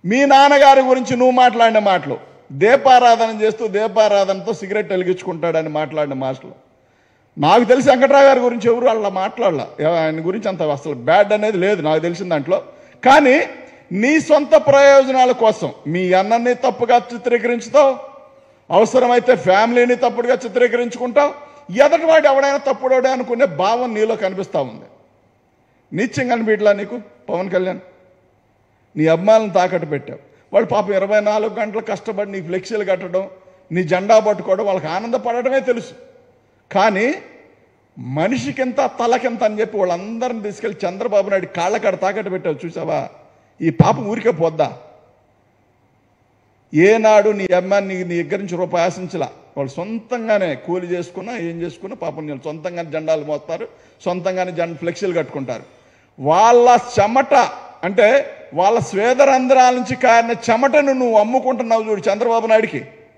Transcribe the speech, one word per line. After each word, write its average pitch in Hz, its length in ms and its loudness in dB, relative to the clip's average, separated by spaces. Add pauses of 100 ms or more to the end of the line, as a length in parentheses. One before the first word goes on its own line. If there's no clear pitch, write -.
మీ 247 200 2
నాన్నగారి 277 560 8
గురించి 254 360 0
నువ్వు 254 180 2
మాట్లాడిన 233 440 4
మాటలు, 175 400 0 (340)
దీపారాధన 233 880 4
చేస్తూ 220 240 -2
దీపారాధనతో 202 840 0
సిగరెట్ 202 380 -6
వెలిగించుకుంటాడని 170 800 -4
మాట్లాడిన 151 460 -6
మాటలు, 131 380 -10 (880)
నాకు 190 260 4
తెలిసి 254 260 4
వెంకట్రావు 277 340 6
గారి 269 160 6
గురించి 233 320 0
ఎవరు 240 140 0
అలా 220 220 0
మాట్లాడలా. 190 600 -4 (120)
ఎవ-, 160 140 0
ఆయన 160 320 -4
గురించి 202 220 -6
అంత 170 140 -6
అసలు 147 320 -4
బ్యాడ్ 175 380 2
అనేది 214 260 -2
లేదు 185 240 0
నాకు 156 160 0
తెలిసిన 170 300 -6
దాంట్లో. 160 340 -2 (420)
కానీ 269 380 6 (500)
నీ 262 280 0
సొంత 302 340 2
ప్రయోజనాల 277 760 6
కోసం 214 400 0 (140)
మీ 180 260 -2
అన్నని 233 420 0
తప్పుగా 240 420 0 (180)
చిత్రీకరించుతావు, 240 840 0 (760)
అవసరమైతే 247 680 2
ఫ్యామిలీని 233 600 2
తప్పుడుగా 240 380 -2
చిత్రీకరించుకుంటావు. 240 1000 0 (380)
ఎదటివాడు 302 540 4
ఎవడైనా 277 300 2
తప్పుడోడే 262 540 0
అనుకునే 247 340 -2
భావం 220 500 -2
నీలో 220 220 -2
కనిపిస్తా 185 440 -6
ఉంది. 123 280 -10 (1080)
నీచం 247 320 -4
కనిపించలా 214 440 0
నీకు 208 280 -6 (280)
పవన్ 180 220 -6
కళ్యాణ్? 185 300 -4 (1160)
నీ 151 100 0
అభిమానులను 196 460 2
తాకట్టు 180 340 0
పెట్టావు. 143 320 -10 (340)
వాళ్ళు 208 160 2
పాపం 202 240 -2
ఇరవై 196 280 0
నాలుగు 208 400 -4
గంటలు 214 200 -6
కష్టపడి 202 520 -8
నీ 196 100 -10
ఫ్లెక్సీలు 185 420 -6
కట్టడం, 185 440 -4 (440)
నీ 180 100 -2
జెండా 190 360 2
పట్టుకోవడం, 202 480 0
వాళ్ళకి 185 200 -4
ఆనందపడటమే 233 760 -4
తెలుసు. 240 340 -6 (800)
కానీ 214 400 0 (840)
మనిషికింత 233 840 -4
తలకింత 240 640 -2
అని 214 160 -2
చెప్పి 220 180 -4
వాళ్ళందరిని 214 640 -6
తీసుకెళ్లి 196 460 -10
చంద్రబాబు 196 420 -2
నాయుడు 196 160 -2
కాళ్ళ 185 300 -4
కాడ 208 180 -2
తాకట్టు 196 360 -4
పెట్టావు 170 360 -6
చూసావా? 160 420 -6 (520)
ఈ 165 100 0
పాపం 214 380 -2
ఊరికే 220 220 -4
పోద్దా? 160 480 -4 (2000)
ఏనాడు 214 560 4
నీ 196 260 -4
అమ్మాయిని 190 380 0
నీ, 185 100 -6
నీ 175 180 -4
దగ్గర 165 160 -6
నుంచి 180 180 -8
రూపాయి 175 280 -2
ఆశించలా. 175 460 -6 (260)
వాళ్ళు 135 160 -8
సొంతంగానే 214 840 -4
కూలి 180 320 -8
చేసుకున్నా, 180 460 -8
ఏం 170 300 -10
చేసుకున్నా, 190 340 -12
పాపం 156 300 -10
నేను 139 180 -10
సొంతంగానే 165 460 -10
జెండాలు 156 340 -4
మోస్తారు, 151 440 -8 (360)
సొంతంగానే 185 480 -4
జెండా 170 240 -6
ఫ్లెక్సీలు 170 420 -6
కట్టుకుంటారు. 131 440 -8 (580)
వాళ్ళ 233 600 4 (200)
చెమట, 247 340 0 (500)
అంటే 208 500 2 (200)
వాళ్ళ 196 240 2
స్వేదరంధ్రాల 254 960 2
నుంచి 247 220 -6
కారిన 233 340 2
చెమటను 269 600 0
నువ్వు 240 260 0
అమ్ముకుంటున్నావు 233 640 0
చూడు 214 200 -4 (100)
చంద్రబాబు 226 340 -2
నాయుడికి. 214 400 0 (320)